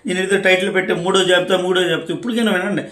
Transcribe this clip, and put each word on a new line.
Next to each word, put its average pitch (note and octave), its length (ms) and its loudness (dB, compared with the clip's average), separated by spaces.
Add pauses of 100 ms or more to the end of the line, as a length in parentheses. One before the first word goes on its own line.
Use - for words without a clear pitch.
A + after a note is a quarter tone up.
నేను F#3 140 -2
ఏదో F#3+ 180 0
టైటిల్ F#3 360 2
పెట్టే F#3 200 0
మూడో F#3 300 0
జాబితా, F3+ 320 2
మూడో F3+ 280 0
జాబితా, E3 300 -4
ఇప్పటికైనా A3 380 -2
వినండి, F#3 400 -2